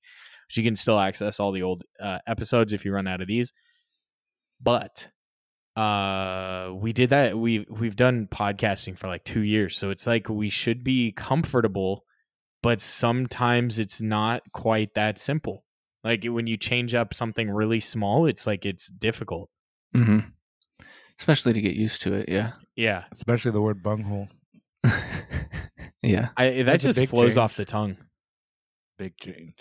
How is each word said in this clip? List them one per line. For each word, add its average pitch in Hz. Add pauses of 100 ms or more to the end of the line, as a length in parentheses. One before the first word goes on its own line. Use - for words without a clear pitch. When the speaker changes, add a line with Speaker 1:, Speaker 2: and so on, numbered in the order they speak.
(480)
Speaker 1:
which -
you 113
can 113
still 107
access 101
all 101
the 95
old, 92 (180)
uh, 95
episodes 110
if 101
you 98
run 98
out 92
of 92
these. 120 (1080)
But, - (680)
uh, 95
we 110
did 123
that. 127
We, 113
we've 110
done 120
podcasting 101
for, -
like, 90
two -
years, 104
so 98
it's 98
like 117
we 107
should 120
be 123
comfortable, 101 (560)
but 117
sometimes 120
it's 110
not 107 (100)
quite 110
that 107
simple. 135 (380)
Like, 113
when 117
you 113
change 120
up 117
something 113
really 107
small, 110
it's 113
like, 104
it's 92
difficult. 101 (460)
Speaker 2:
Mm-hmm. 110 (920)
Especially 135
to 110
get 98
used 110
to 98
it, 101
yeah. 107 (240)
Speaker 1:
Yeah. 104
Speaker 3:
Especially 120
the 104
word 104
bunghole. 104 (540)
Speaker 2:
<laughs> 117 (1120)
Yeah. 117
Speaker 1:
I, 127
that 127
Speaker 3:
That's 156
a 254
Speaker 1:
just 127
Speaker 3:
big 131
Speaker 1:
flows 120
Speaker 3:
change. 113
Speaker 1:
off 113
the 101
tongue. 107 (1000)
Speaker 3:
Big 95
change. 85